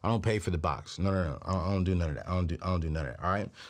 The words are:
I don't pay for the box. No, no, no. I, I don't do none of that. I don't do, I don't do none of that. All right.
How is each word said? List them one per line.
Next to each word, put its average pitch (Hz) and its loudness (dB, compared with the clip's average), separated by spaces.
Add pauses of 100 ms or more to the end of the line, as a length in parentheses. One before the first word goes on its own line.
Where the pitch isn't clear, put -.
I 95 2
don't 110 2
pay 107 2
for 101 -4
the 85 2
box. 78 -4
No, 98 2
no, 95 2
no. 73 -2
I, 92 0
I 95 0
don't 95 2
do 92 2
none 85 2
of 71 -2
that. 53 -8
I 90 -2
don't 92 2
do, 82 -2
I - -4
don't 90 2
do 80 -2
none 78 -2
of 62 -6
that. - -10
All 87 0
right. 101 0 (200)